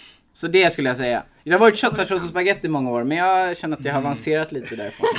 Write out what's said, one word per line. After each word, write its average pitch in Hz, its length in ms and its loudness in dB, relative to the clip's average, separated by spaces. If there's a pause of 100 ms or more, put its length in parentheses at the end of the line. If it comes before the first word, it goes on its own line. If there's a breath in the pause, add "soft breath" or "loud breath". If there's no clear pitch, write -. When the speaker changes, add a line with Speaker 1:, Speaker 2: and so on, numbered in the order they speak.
(320 loud breath)
Speaker 1:
Så - 160 -8
det 175 240 4
skulle 139 160 -2
jag 123 80 0
säga. 120 260 -2 (220 soft breath)
Det 147 60 -8
har 180 80 6
varit 214 180 8
köttfärssås 190 460 -2
och 170 60 -8
spagetti 180 380 -2
i 156 40 -2
många 135 200 -2
år, 135 140 -2
men 147 140 0
jag 185 380 2
känner 156 200 -6
att 139 80 -12
jag 139 80 -2
har 143 80 -2
Speaker 2:
Mm. 131 60 -4
Speaker 1:
avancerat 151 460 -2
lite 117 240 -10
därifrån. 107 320 -4 (100)